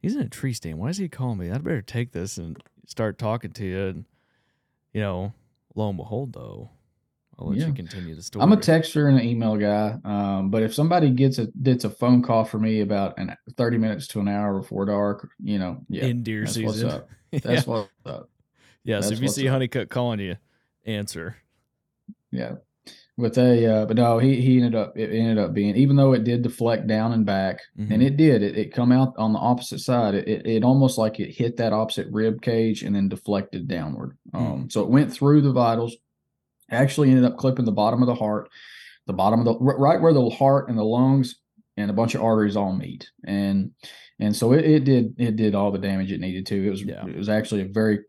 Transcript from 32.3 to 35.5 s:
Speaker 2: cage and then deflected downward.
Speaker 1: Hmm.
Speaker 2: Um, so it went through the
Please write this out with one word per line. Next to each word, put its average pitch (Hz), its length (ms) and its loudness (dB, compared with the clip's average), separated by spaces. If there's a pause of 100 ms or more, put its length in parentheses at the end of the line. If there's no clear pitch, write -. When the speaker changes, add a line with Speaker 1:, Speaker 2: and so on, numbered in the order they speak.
Speaker 2:
cage 113 400 0
and 101 140 -4
then 98 140 2
deflected 98 580 -6
downward. 80 500 -8 (140)
Speaker 1:
Hmm. - 60 -8
Speaker 2:
Um, 123 320 -4
so 110 140 -2
it - 60 -4
went 135 220 4
through 147 300 4
the 143 100 4